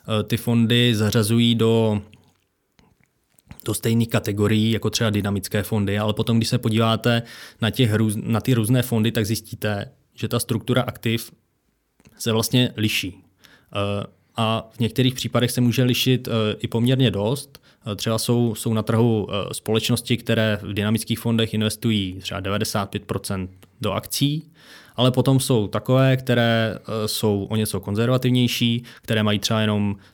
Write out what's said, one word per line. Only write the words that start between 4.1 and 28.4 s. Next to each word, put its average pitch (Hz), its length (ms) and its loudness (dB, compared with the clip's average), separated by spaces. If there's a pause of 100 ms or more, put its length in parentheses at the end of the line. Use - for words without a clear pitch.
jako 107 200 -2
třeba 113 200 0
dynamické 101 520 -2
fondy, 101 360 -2
ale 107 160 0
potom, 113 220 0
když 110 120 2
se 127 100 0
podíváte 113 640 2 (380)
na 113 100 2
těch 113 240 2
růz-, 110 300 2
na 113 160 0
ty 131 140 0
různé 117 280 2
fondy, 113 300 0
tak 110 140 0
zjistíte, 107 640 -6 (240)
že - 140 -6
ta 120 120 -2
struktura 127 420 0
aktiv 117 480 -4 (880)
se - 140 -2
vlastně 127 440 2
liší. 107 480 -4 (480)
Eh, 101 340 -4 (300)
a 110 360 -2
v - 80 -6
některých 127 340 0
případech 120 360 -2
se - 100 -2
může 123 220 2
lišit, 127 460 0
eh, 107 300 -2
i - 100 -6
poměrně 123 420 2
dost. 107 520 -4 (300)
Eh, 101 40 -6
třeba 110 220 -2
jsou, 120 360 0
jsou 113 200 -4
na 110 80 0
trhu, 113 480 2
eh, 98 240 -6
společnosti, 113 600 0
které 110 460 0
v 98 120 -8
dynamických 110 440 0
fondech 113 360 0
investují 107 640 -2
třeba 92 200 -8
devadesát 101 500 -4
pět - 140 -8
procent 95 460 -6 (300)
do 104 120 -2
akcí, 143 580 -4 (460)
ale 123 140 4
potom 131 300 2
jsou 110 280 0
takové, 131 480 2
které, 117 600 2
eh, 107 300 -6
jsou 101 420 0
o 110 60 -2
něco 104 240 -2
konzervativnější, 120 1040 0 (200)